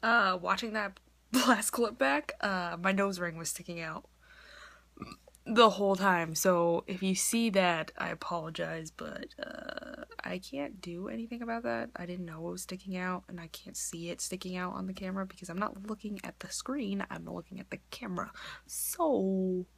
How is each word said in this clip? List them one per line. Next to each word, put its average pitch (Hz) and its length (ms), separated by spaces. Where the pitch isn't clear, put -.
Uh, 220 360
watching 196 340
that 208 260
<laughs> 254 300
last 220 240
clip 233 260
back, 277 440
uh, 180 400
my 190 100
nose 196 280
ring 170 180
was 165 120
sticking 170 320
out 160 240
the 226 240
whole 196 260
time. 180 380
So 170 540
if 190 160
you 190 100
see 226 380
that, 175 460
I 175 120
apologize, 165 800
but, - 360
uh, - 640
I 185 160
can't 262 420
do 175 260
anything 226 360
about 233 200
that. 233 320
I 180 120
didn't 180 180
know 165 220
it 175 40
was 180 120
sticking 185 340
out, 185 300
and 175 120
I 165 80
can't - 300
see 170 320
it 170 120
sticking 185 360
out 180 160
on 190 140
the 190 60
camera 190 320
because 190 240
I'm 170 100
not 202 280
looking 214 360
at - 160
the - 100
screen, 208 600
I'm 165 140
looking 170 340
at 185 100
the - 100
camera. 196 400
So 190 1000